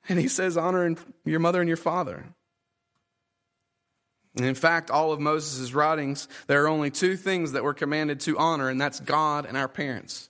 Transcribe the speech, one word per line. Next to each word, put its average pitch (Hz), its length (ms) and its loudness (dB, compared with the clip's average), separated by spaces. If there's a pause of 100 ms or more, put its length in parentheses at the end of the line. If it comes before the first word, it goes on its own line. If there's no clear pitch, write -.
and 180 100 2
he 262 100 2
says, 180 280 0
"Honor 180 280 2
and-, 165 160 0 (240)
your 156 160 0
mother 175 200 4
and 170 80 2
your 165 80 0
father." 165 500 -4 (2000)
And 123 80 2
in 131 120 0
fact, 165 340 2
all 156 220 2
of 147 80 -4
Moses' 143 520 0
writings, 147 540 0 (220)
there 143 160 4
are 156 40 4
only 151 220 0
two 185 260 0
things 185 360 -2
that 131 100 -2
we're 143 100 0
commanded 147 480 -2
to 156 160 0
honor, 151 320 0
and 131 120 -2
that's 143 180 -2
God 147 480 0
and 123 100 -6
our 135 120 -2
parents. - 600 -6